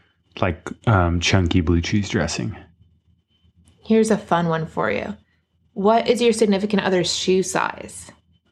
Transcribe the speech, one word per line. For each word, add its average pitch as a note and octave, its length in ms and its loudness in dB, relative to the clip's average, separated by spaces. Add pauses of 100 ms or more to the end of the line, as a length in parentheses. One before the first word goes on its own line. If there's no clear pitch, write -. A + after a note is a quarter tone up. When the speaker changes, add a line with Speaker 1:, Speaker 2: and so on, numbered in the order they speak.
(400)
Speaker 1:
Like, F2 280 -4 (200)
um, F2 320 2
chunky F#2 400 2
blue E2+ 220 2
cheese G2+ 260 -2
dressing. G#2+ 480 -4 (1300)
Speaker 2:
Here's A3 260 4
a G3+ 80 2
fun E3+ 300 0
one D#3+ 180 -2
for E3 240 -4
you. - 260 -6 (580)
What A3+ 340 2
is A3+ 140 2
your A#3 100 4
significant G#3 500 0
other's F3+ 320 0
shoe F#3 280 0
size? - 680 -6 (420)